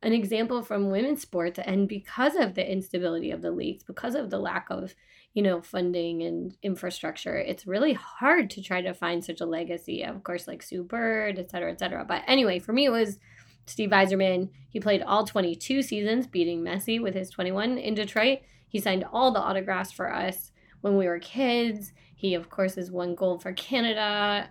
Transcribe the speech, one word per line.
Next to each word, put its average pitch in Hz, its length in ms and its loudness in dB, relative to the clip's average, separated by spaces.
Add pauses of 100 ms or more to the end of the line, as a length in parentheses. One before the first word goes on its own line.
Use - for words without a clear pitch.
an 220 80 4
example 233 500 0
from 202 280 0
women's 262 320 0
sports, 175 360 -2
and 196 300 2
because 247 480 0
of 208 180 2
the 190 160 -2
instability 180 640 -2
of 165 100 -8
the 170 80 -2
leagues, 175 320 -4
because 240 320 -8
of 254 160 -4
the 190 80 -2
lack 180 320 -4
of, 190 240 -8 (400)
you 208 80 2
know, 180 200 4
funding 175 600 0
and 170 400 -4
infrastructure, 180 760 -4
it's - 280 -4
really 226 280 2
hard 269 560 2
to 190 120 -12
try 180 200 -2
to 180 100 -4
find 175 320 -2
such 170 160 -8
a 175 60 -2
legacy. 170 580 -4
Of - 200 -8
course, 175 220 -6
like, - 160 -12
Sue 185 200 -8
Bird, 220 560 -2
et 180 120 -8
cetera, 175 200 -4
et 170 80 -8
cetera. 180 260 -4
But - 220 -2
anyway, 233 320 4
for 220 140 -4
me, 269 120 4
it 269 60 6
was 220 280 2 (460)
Steve 208 260 -2
Yzerman. 190 600 4 (180)
He 214 120 -6
played 196 220 4
all 208 220 4
twenty-two 196 580 0
seasons, 220 440 0
beating 170 360 0
Messi 190 380 -2
with 196 140 -2
his 190 160 -4
twenty-one 202 480 -2
in 220 160 -2
Detroit. 220 460 2 (280)
He 214 120 -2
signed 190 320 2
all 254 200 6
the 202 80 2
autographs 190 520 -2
for - 200 -4
us - 380 -4 (300)
when 196 160 4
we 190 100 6
were 170 140 0
kids. 233 720 0 (220)
He, 190 200 0
of 170 160 -4
course, 190 240 0
has 180 160 -6
won 180 240 -2
gold 180 280 0
for 185 100 -6
Canada. 208 1000 0